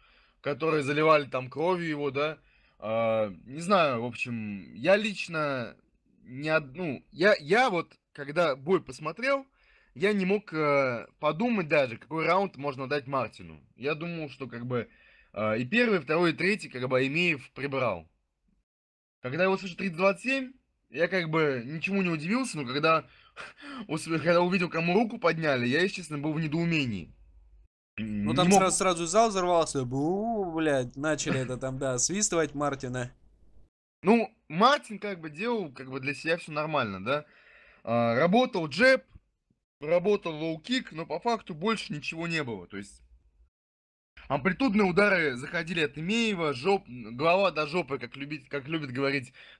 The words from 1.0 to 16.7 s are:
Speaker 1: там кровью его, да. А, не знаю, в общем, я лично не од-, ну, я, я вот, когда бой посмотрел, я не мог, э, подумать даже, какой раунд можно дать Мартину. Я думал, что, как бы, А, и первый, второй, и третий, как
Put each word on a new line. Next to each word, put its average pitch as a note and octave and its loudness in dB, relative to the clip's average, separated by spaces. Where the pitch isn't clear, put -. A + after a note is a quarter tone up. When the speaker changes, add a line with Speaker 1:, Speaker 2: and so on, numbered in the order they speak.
Speaker 1:
там B2+ -6
кровью E3+ -2
его, D3 -4
да. D3 -4
А, A2 0
не C3+ -12
знаю, E3 2
в - -4
общем, G#2+ -8
я D3+ 4
лично D3+ -4
не C#3 -8
од-, D3+ 0
ну, D3+ -6
я, F#3+ 4
я G#3+ 2
вот, E3+ -4
когда D3 -2
бой D#3 0
посмотрел, A#3+ -4
я F#3 2
не G3 2
мог, G3 0
э, C#3 2
подумать E3+ 0
даже, C3+ 2
какой D#3 -4
раунд F#3 2
можно C3+ -6
дать C#3+ -2
Мартину. G#2 -6
Я C#3 -4
думал, D#3+ -8
что, - -12
как A#2+ -10
бы, B2 -4
А, G#2+ 0
и B2+ -2
первый, G#3 2
второй, D#3+ 2
и - 0
третий, E3 -2
как B2+ -6